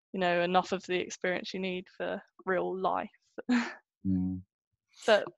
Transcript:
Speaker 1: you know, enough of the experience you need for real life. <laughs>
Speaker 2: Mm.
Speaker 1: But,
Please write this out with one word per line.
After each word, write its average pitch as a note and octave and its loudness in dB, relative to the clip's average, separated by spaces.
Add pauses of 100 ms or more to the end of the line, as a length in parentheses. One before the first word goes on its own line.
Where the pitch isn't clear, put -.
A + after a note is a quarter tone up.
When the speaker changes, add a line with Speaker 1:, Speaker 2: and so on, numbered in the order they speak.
(120)
Speaker 1:
you F#3+ -2
know, F3 4
enough F3+ 4
of F#3+ -4
the F3+ 0
experience - -4
you F#3 -4
need F#3 -4 (120)
for F3+ -4 (240)
real F3+ 0
life. F#3 -2 (380)
<laughs> A#3+ 0 (260)
Speaker 2:
Mm. F#2 0 (640)
Speaker 1:
But, G3+ 4 (140)